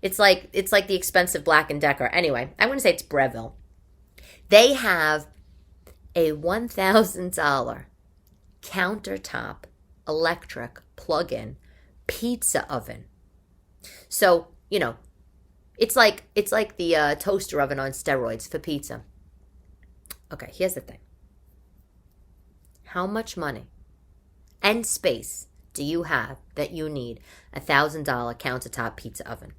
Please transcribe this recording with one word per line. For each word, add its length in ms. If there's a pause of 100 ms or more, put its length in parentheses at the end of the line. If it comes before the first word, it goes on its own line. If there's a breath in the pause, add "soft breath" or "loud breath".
It's 160
like, 340
it's 200
like 160
the 80
expensive 480
Black 260
and 100
Decker. 280
Anyway, 500
I'm 100
gonna 120
say 100
it's 120
Breville. 540 (920 loud breath)
They 260
have 540 (840)
a 180
one 360
thousand 640
dollar 540 (720)
countertop 1040 (420)
electric 760 (160)
plug-in 600 (500 soft breath)
pizza 640
oven. 340 (1040 loud breath)
So, 400 (200)
you 100
know, 180 (800)
it's 180
like, 280 (100)
it's 180
like 240
the, 200
uh, 180
toaster 460
oven 180
on 140
steroids 580
for 80
pizza. 460 (1300)
Okay, 200
here's 220
the 60
thing. 180 (1900)
How 200
much 300
money 300 (960)
and 240
space 640 (260)
do 100
you 200
have 360 (180)
that 160
you 160
need 320 (340 soft breath)
a 60
thousand 440
dollar 300
countertop 640
pizza 340
oven? 280